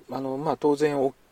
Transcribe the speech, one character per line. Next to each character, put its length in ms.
あ 100
の、 160
ま 160
あ、 60
当 180
然 240
大 140